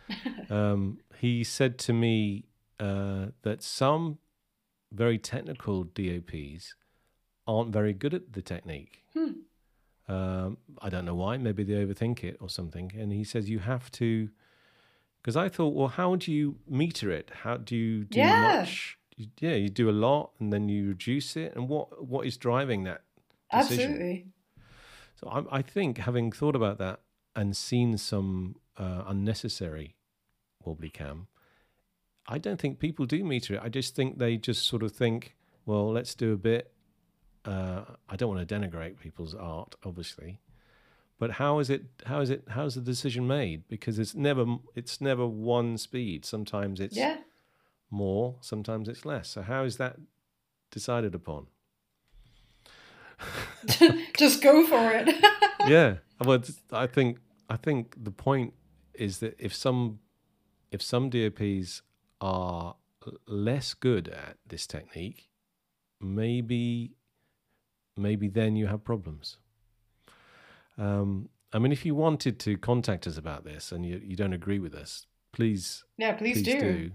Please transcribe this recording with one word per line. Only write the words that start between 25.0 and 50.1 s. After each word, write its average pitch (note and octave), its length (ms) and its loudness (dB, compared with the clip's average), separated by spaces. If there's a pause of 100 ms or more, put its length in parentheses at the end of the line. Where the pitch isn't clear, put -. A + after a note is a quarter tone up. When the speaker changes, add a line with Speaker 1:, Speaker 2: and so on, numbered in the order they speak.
Speaker 2:
So - 80 -12
I, C#3 300 -4
I C3+ 40 0
think C#3 360 -2
having A#2 340 0
thought D3 240 0
about G#2+ 220 0
that F#2+ 220 -6 (360)
and G2+ 200 0
seen A#2+ 400 2
some, F#2+ 600 -4 (200)
uh, F#2 300 -6
unnecessary G2 880 -4 (720)
wobbly D#2+ 260 -8
cam, D#2 380 -12 (1000)
I C3 120 -4
don't G3 220 -4
think C3+ 200 -2
people D3+ 260 -2
do D3+ 180 0
meter B2+ 300 -2
it. G#2 80 -4
I A#2 60 -6
just B2+ 260 -4
think C3+ 240 -2
they A#2 180 2
just A2 300 -2
sort A2+ 160 0
of G#2+ 100 -2
think, A#2 440 0 (280)
"Well, G#2 280 2
let's - 240 -4
do A2+ 160 2
a G#2 40 2
bit." A2+ 320 2 (760)
Uh, F#2+ 400 -4 (240)
I G2+ 60 -10
don't A#2 140 0
wanna F2+ 180 -2
denigrate E2+ 540 -6
people's E2 340 -12
art, E2+ 400 -10 (100)
obviously, F2 560 -12 (800)
but A#2 140 -2
how D3 260 2
is C3+ 120 0
it, C#3 120 0 (240)
how C#3 140 -2
is C3 100 2
it, C3+ 200 -2
how C3 160 -4
is B2+ 100 -6
the C3 40 -6
decision B2 460 -2
made? A#2 400 -2
Because A2 320 -4
it's A2 160 -2
never C#3+ 280 2
m-, A#2+ 180 0 (160)
it's - 240 -10
never C3 260 0
one A#2 500 0
speed. G#2+ 480 -6
Sometimes G2+ 540 -4
it's G2+ 180 -4
Speaker 1:
Yeah. D4+ 220 0 (720)
Speaker 2:
more, G2+ 520 -2
sometimes G#2+ 460 -6
it's A#2+ 160 -12
less. C3+ 260 -6
So G2+ 120 -10
how C3 220 -2
is A#2 140 -4
that B2+ 200 -4 (720)